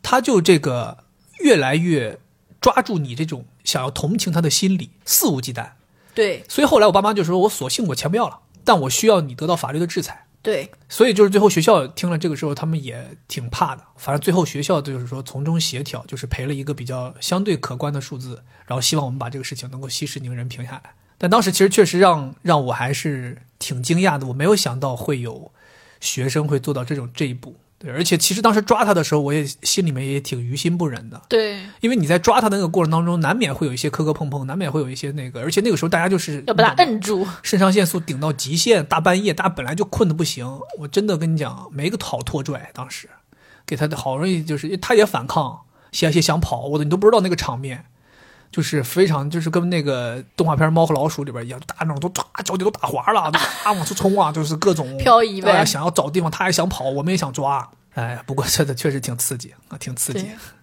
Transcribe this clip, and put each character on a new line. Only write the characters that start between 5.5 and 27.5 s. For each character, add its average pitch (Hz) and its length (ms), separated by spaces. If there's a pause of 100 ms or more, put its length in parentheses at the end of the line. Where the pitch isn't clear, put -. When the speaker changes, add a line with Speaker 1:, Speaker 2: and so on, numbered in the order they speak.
Speaker 1:
惮。 120 180 (440)
Speaker 2:
对。 202 340
Speaker 1:
所 277 140
以 - 20
后 269 140
来 214 80
我 185 40
爸 196 100
妈 214 120
就 196 100
说， 175 160
我 208 100
索 131 200
性 233 180
我 131 80
钱 151 140
不 202 80
要 226 100
了， - 120 (260)
但 208 160
我 131 80
需 - 160
要 202 160
你 127 140
得 156 100
到 170 100
法 139 160
律 147 60
的 175 80
制 170 160
裁。 - 240 (160)
Speaker 2:
对。 190 300 (180)
Speaker 1:
所 247 180
以 220 60
就 208 100
是 202 60
最 202 100
后 208 80
学 175 140
校 160 240
听 - 240
了 165 80
这 165 100
个 151 80
时 143 100
候， 143 100
他 160 100
们 160 180
也 123 320 (120)
挺 120 220
怕 151 260
的。 - 80 (120)
反 - 200
正 147 40
最 170 140
后 180 100
学 143 200
校 160 180
就 139 160
是 123 80
说 131 160
从 131 240
中 165 160
协 135 220
调， 127 240
就 135 100
是 131 80
赔 127 220
了 143 60
一 135 100
个 147 100
比 135 100
较 127 360
相 185 240
对 196 120
可 127 200
观 143 180
的 139 80
数 131 160
字， 127 260 (220)
然 123 100
后 131 60
希 160 140
望 147 100
我 123 60
们 135 80
把 120 100
这 139 80
个 127 60
事 139 120
情 123 140
能 131 100
够 131 80
息 143 200
事 - 120
宁 123 160
人， 123 140
平 123 160
下 127 60
来。 - 240 (240)
但 175 100
当 226 120
时 190 100
其 - 80
实 196 100
确 196 160
实 180 140
让， 156 420
让 151 240
我 123 80
还 123 180
是 131 520 (160)
挺 127 240
惊 165 160
讶 180 180
的， 135 80
我 127 80
没 139 100
有 208 120
想 131 240
到 131 160
会 135 240
有 113 320 (480)
学 - 280
生 131 200
会 143 120
做 143 140
到 127 100
这 147 120
种， 120 180
这 156 120
一 123 80
步。 123 220 (240)